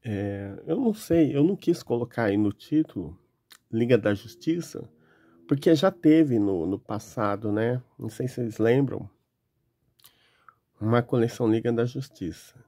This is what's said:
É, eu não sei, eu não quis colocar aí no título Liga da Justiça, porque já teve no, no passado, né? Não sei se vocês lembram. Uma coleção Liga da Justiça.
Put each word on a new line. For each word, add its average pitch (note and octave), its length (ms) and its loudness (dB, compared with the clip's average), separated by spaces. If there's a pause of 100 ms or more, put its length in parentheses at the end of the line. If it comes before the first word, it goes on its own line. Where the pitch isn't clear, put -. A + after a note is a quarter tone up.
É, G2+ 600 -6
eu E3 80 -2
não A#3 180 -2
sei, D#3+ 420 0
eu C#3+ 60 4
não F#3 140 2
quis - 260 -2
colocar A#2 440 -2
aí G2+ 100 2
no G#2 160 2
título G2+ 680 -4 (540)
Liga A#2 260 4
da G#2 160 0
Justiça, - 760 -8 (600)
porque D3 260 4
já F#3+ 160 4
teve D3+ 480 4
no, F#2+ 260 0
no F#2+ 140 -2
passado, G#2 720 -6
né? A#2 320 -2 (160)
Não A#2 100 -10
sei B2+ 200 -8
se - 80 -10
vocês A#2 220 -6
lembram. A2 520 0 (1700)
Uma A#2 220 2
coleção A#2+ 480 0
Liga A2+ 220 0
da A#2 120 0
Justiça. B2 720 -10 (120)